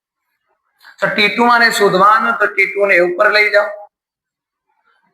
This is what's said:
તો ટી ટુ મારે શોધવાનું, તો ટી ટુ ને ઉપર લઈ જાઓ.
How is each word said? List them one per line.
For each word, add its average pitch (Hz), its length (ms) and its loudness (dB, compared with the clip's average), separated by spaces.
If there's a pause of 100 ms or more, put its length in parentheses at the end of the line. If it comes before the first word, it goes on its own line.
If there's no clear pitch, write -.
(1000)
તો 196 60 -2
ટી 208 220 -2
ટુ 240 160 -2
મારે 233 260 2
શોધવાનું, 208 640 2
તો 202 120 -2
ટી 196 200 -4
ટુ 196 200 -2
ને 190 120 2
ઉપર 180 320 0
લઈ 208 200 0
જાઓ. 208 180 0 (1500)